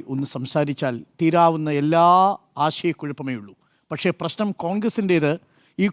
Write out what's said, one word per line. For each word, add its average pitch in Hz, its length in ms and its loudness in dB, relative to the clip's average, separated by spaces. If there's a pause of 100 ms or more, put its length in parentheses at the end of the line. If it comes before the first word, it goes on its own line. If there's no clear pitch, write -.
(140)
ഒന്ന് 135 120 -2 (100)
സംസാരിച്ചാൽ 135 600 -2 (260)
തീരാവുന്ന 160 480 4 (120)
എല്ലാ 165 240 4 (600)
ആശയക്കുഴപ്പമേ 147 760 -4
ഉള്ളൂ. 101 120 -18 (380)
പക്ഷേ 160 180 -2 (120)
പ്രശ്നം 202 280 -4 (140)
കോൺഗ്രസിൻ്റേത് 180 680 0 (520)
ഈ 202 100 2